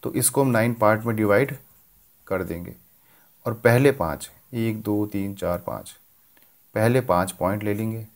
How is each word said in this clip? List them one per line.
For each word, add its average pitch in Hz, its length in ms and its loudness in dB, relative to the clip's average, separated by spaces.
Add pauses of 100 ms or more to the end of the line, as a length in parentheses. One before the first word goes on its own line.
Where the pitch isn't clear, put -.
तो 127 120 -6
इसको 127 280 2
हम 135 60 2
नाइन 117 260 2
पार्ट 110 300 4
में 117 120 -2
डिवाइड 107 400 2 (680)
कर 95 160 -4
देंगे 87 320 -8 (720)
और 117 80 -4
पहले 120 380 4
पाँच, 82 380 -4 (240)
एक, 113 280 -2
दो, 104 240 -2
तीन, 98 280 -6
चार, 87 240 -4
पाँच, - 320 -10 (840)
पहले 117 260 2
पाँच 95 320 0
पॉइंट 101 300 -4
ले 104 120 -2
लेंगे 110 420 -6